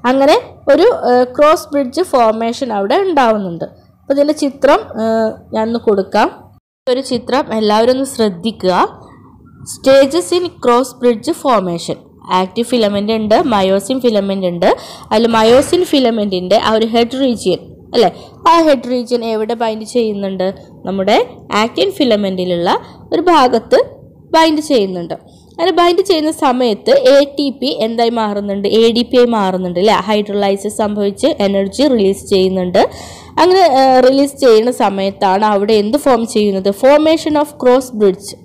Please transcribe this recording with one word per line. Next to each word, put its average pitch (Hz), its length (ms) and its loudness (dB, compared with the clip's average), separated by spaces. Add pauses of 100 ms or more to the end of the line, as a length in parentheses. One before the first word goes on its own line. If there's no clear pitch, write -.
(100)
അങ്ങനെ 277 260 2 (360)
ഒരു, 320 140 4 (240)
ഏഹ്, 247 140 4 (120)
cross 302 360 2
bridge 285 400 -2
formation 233 560 0 (100)
അവിടെ 202 180 -2 (100)
ഉണ്ടാവുന്നുണ്ട്. 220 600 -2 (360)
അപ്പോൾ 277 140 -4
ഇതിൻ്റെ 294 260 2
ചിത്രം, 277 380 0 (220)
ഏഹ്, 220 280 0 (240)
ഞാൻ 220 140 -2
ഒന്ന് 233 200 -4
കൊടുക്കാം. 202 400 0 (640)
ഒരു 254 180 -2
ചിത്രം 247 340 -2 (140)
എല്ലാവരും 220 380 2
ഒന്ന് 269 200 -4
ശ്രദ്ധിക്കുക. 190 580 -2 (1000)
Stages 277 600 2
in 349 80 -2 (180)
cross 247 260 2 (120)
bridge 240 280 0 (140)
formation. 185 560 -2 (420)
Active 190 320 -4
filament 208 460 0
ഉണ്ട്, 214 180 0 (160)
myosin 196 520 0
filament 196 480 0
ഉണ്ട്. 175 180 0 (400)
അതിൽ 226 160 2 (100)
myosin 247 460 4 (100)
ഫിലമെന്റിന്റെ 208 640 0 (120)
ആ 214 100 0
ഒരു 220 160 0
head 233 300 0
region 190 360 -2 (340)
അല്ലേ, 226 140 2 (420)
ആ - 20 6 (140)
head 254 260 0
region 240 300 -4 (100)
എവിടെ 220 300 -4
bind 220 320 -6
ചെയ്യുന്നുണ്ട്? 196 520 -2 (400)
നമ്മുടെ 196 300 0 (460)
ആക്റ്റിൻ 320 260 -2 (100)
ഫിലമെന്റിലുള്ള 190 680 -2 (440)
ഒരു 339 100 -2 (100)
ഭാഗത്ത് 254 460 2 (580)
bind 320 320 2
ചെയ്യുന്നുണ്ട്. 190 460 -2 (380)
അങ്ങനെ 349 280 -2
bind 349 300 2
ചെയ്യുന്ന 311 220 0 (120)
സമയത്ത് 247 480 0 (220)
എ - 20 6 (200)
ടി 294 100 -2 (140)
പി 262 100 -2 (160)
എന്തായി 233 340 0
മാറുന്നുണ്ട്? 202 480 -4 (120)
എ - 20 4 (140)
ഡി 240 140 0
പി 262 100 0
ആയി 240 160 4
മാറുന്നുണ്ട് 185 460 -2
അല്ലേ? 208 140 2 (120)
hydrolysis 202 760 -2
സംഭവിച്ച് 208 460 -2 (180)
energy 196 380 0 (100)
release 196 380 0
ചെയ്യുന്നുണ്ട്. 185 500 0 (580)
അങ്ങനെ, 370 240 4 (160)
ഏഹ്, 262 280 4
release 277 360 2
ചെയ്യുന്ന 233 280 4 (100)
സമയത്താണ് 196 720 0
അവിടെ 202 300 0
എന്ത് 226 220 0
ഫോം 240 180 2 (100)
ചെയ്യുന്നത്? 202 360 0 (120)
Formation 311 600 2
of 294 40 -6 (140)
cross 254 260 2 (120)
bridge. 190 280 0 (160)